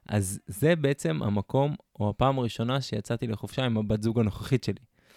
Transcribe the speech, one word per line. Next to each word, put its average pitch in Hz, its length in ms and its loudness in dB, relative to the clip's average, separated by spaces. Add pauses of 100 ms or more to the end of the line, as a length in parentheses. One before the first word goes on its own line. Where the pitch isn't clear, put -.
אז 98 380 -2
זה 156 300 2
בעצם 151 460 0
המקום, 135 520 0 (260)
או 104 100 0
הפעם 131 280 2
הראשונה 123 420 0
שיצאתי 117 460 -4
לחופשה 110 380 -4
עם 117 140 2
הבת 107 240 0
זוג 113 180 2
הנוכחית 113 440 0
שלי. 101 100 -2 (420)